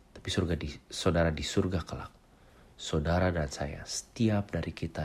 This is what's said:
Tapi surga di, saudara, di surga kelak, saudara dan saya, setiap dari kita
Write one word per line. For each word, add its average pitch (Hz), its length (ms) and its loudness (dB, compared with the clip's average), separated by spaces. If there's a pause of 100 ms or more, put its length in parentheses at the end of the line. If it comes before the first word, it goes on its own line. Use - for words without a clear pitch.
(160)
Tapi - 140 -10
surga 85 260 2
di, 78 160 -4 (160)
saudara, 82 400 4
di 76 160 0
surga 92 400 2
kelak, - 280 -10 (680)
saudara 85 500 2
dan 80 240 0
saya, 80 320 -6
setiap 104 680 -2
dari 82 180 -2
kita 80 320 -4